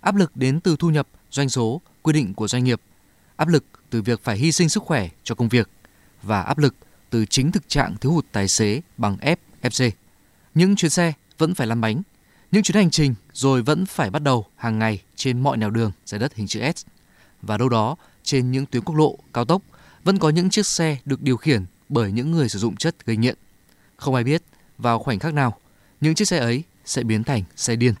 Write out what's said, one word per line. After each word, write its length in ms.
Áp 160
lực 200
đến 240
từ 180
thu 120
nhập, 180
doanh 180
số, 320
quy 100
định 220
của 140
doanh 160
nghiệp. 160
Áp 120
lực 160
từ 120
việc 220
phải 120
hy 160
sinh 160
sức 140
khỏe 260
cho 100
công 140
việc. 220
Và 200
áp 160
lực 160
từ 140
chính 280
thực 160
trạng 280
thiếu 160
hụt 200
tài 160
xế 320
bằng 240
ép, 200
F 280
C. 40
Những 220
chuyến 140
xe 220
vẫn 160
phải 120
lăn 140
bánh. 220
Những 100
chuyến 140
hành 140
trình 240
rồi 300
vẫn 240
phải 240
bắt 120
đầu 240
hàng 220
ngày 240
trên 240
mọi 160
nẻo 140
đường, 220
giải 120
đất 160
hình 120
chữ 140
S. 80
Và 160
đâu 100
đó, 280
trên 280
những 160
tuyến 160
quốc 140
lộ, 220
cao 100
tốc, 180
vẫn 140
có 100
những 220
chiếc 160
xe 380
được 180
điều 140
khiển 280
bởi 240
những 180
người 180
sử 100
dụng 180
chất 300
gây 100
nghiện. 180
Không 180
ai 100
biết, 180
vào 200
khoảnh 200
khắc 160
nào, 220
những 140
chiếc 140
xe 100
ấy 240
sẽ 180
biến 220
thành 180
xe 200
điên. 240